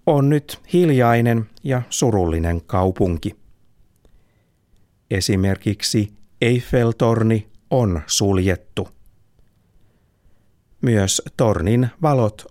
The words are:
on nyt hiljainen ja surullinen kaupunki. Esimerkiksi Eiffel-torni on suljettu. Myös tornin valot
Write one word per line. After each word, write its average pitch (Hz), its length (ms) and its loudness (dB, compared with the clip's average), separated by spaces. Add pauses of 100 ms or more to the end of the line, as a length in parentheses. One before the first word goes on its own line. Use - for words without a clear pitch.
on 143 240 2
nyt 147 320 -2 (120)
hiljainen 120 760 2 (140)
ja 127 260 -2
surullinen 85 720 0
kaupunki. 92 760 -2 (1800)
Esimerkiksi 98 1000 -2 (280)
Eiffel-torni 117 1040 0 (220)
on 101 380 0
suljettu. 95 800 -2 (1900)
Myös 104 400 0 (160)
tornin 113 520 0 (120)
valot 131 500 0